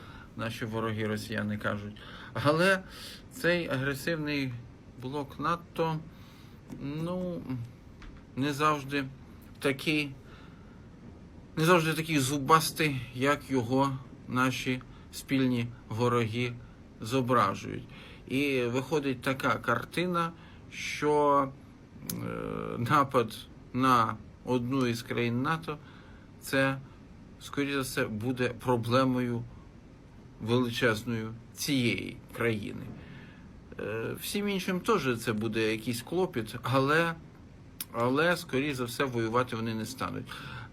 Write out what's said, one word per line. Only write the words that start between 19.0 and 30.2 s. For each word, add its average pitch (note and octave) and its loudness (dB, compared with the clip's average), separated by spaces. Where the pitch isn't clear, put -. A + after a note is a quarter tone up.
така C3 0
картина, E3 0
що, D3 4
е, A#2 -4
напад C3 4
на B2 4
одну B2+ 2
із A#2 0
країн A#2+ 0
нато — D#3+ -2
це, C3+ 4
скоріше C#3+ -2
за C#3 2
все, B2+ 0
буде A#2+ 0
проблемою B2 2